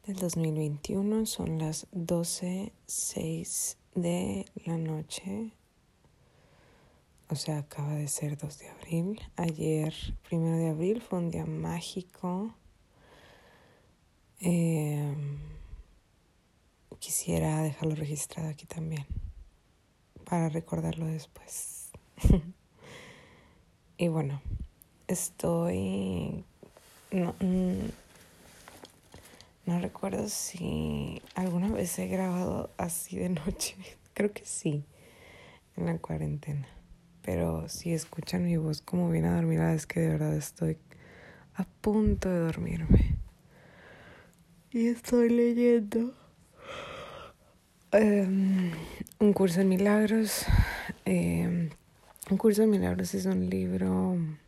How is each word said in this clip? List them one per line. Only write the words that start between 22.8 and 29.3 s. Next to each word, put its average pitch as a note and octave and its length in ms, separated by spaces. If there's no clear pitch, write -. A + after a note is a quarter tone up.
Y F3 100
bueno, C#3+ 340
estoy... F#3 1400
No, F3+ 300
mm, F#3 480